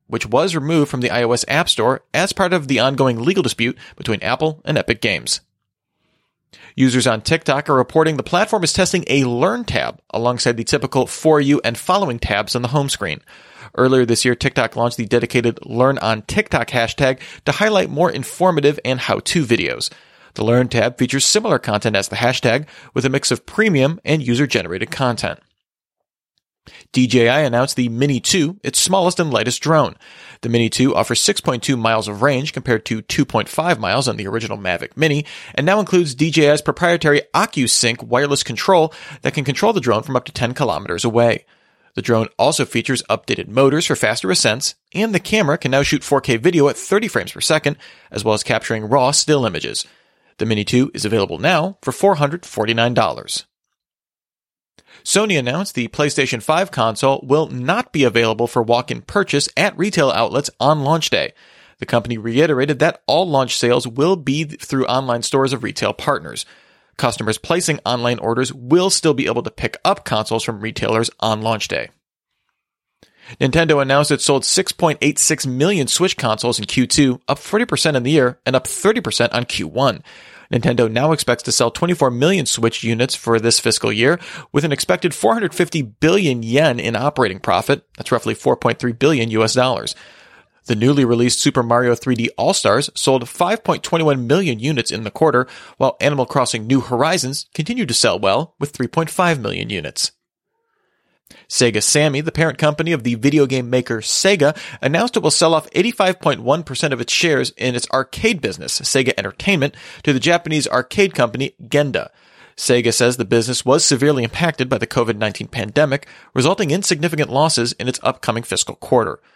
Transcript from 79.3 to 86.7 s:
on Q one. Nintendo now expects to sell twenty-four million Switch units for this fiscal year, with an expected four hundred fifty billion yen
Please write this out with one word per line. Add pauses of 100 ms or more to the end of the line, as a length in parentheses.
on
Q
one. (500)
Nintendo
now
expects
to
sell
twenty-four
million
Switch
units
for
this
fiscal
year, (320)
with
an
expected
four
hundred
fifty
billion
yen